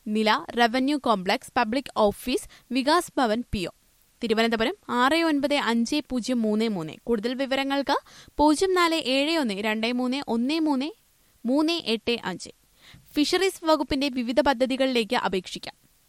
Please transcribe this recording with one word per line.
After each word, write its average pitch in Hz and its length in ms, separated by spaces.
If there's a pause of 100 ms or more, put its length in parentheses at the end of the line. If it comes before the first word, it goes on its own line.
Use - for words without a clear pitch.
നില, 214 240 (220)
റവന്യൂ 254 460
കോംപ്ലക്സ്, 208 540
പബ്ലിക് 240 460
ഓഫീസ്, 220 480 (260)
വികാസ് 277 420
ഭവൻ, 240 320
പി 202 160
ഒ, 165 100 (500)
തിരുവനന്തപുരം 226 540 (180)
ആറ് 269 280
ഒൻപത് 285 400
അഞ്ച് 233 420
പൂജ്യം 247 380
മൂന്ന് 214 280
മൂന്ന്. 165 320
കൂടുതൽ 233 340
വിവരങ്ങൾക്ക് 269 600 (400)
പൂജ്യം 302 380
നാല് 330 340
ഏഴ് 277 300
ഒന്ന് 220 220
രണ്ട് 220 320
മൂന്ന് 254 360
ഒന്ന് 247 320
മൂന്ന് 294 280 (560)
മൂന്ന് 302 320 (120)
എട്ട് 226 360
അഞ്ച്. - 280 (640)
ഫിഷറീസ് 359 500
വകുപ്പിന്റെ 294 480
വിവിധ 247 300
പദ്ധതികളിലേക്ക് 254 800
അപേക്ഷിക്കാം. - 540 (320)